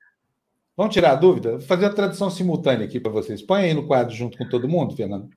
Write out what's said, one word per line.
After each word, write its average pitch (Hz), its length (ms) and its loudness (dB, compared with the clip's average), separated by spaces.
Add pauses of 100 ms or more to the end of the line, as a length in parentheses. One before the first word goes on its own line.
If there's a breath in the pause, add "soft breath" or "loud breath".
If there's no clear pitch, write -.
(760)
Vamos 208 180 -2
tirar 170 180 6
a 135 40 6
dúvida? 151 360 4
Vou 135 100 -6
fazer 185 260 2
a 202 60 0
tradução 196 360 -2
simultânea 143 560 0
aqui 120 140 -8
pra 113 120 -4
vocês. 104 300 -4
Põe 196 240 0
aí 160 80 0
no 135 140 -4
quadro 120 260 0
junto 117 240 -8
com 123 100 -8
todo 123 200 -2
mundo, 147 280 -2
Fernando. 101 420 -8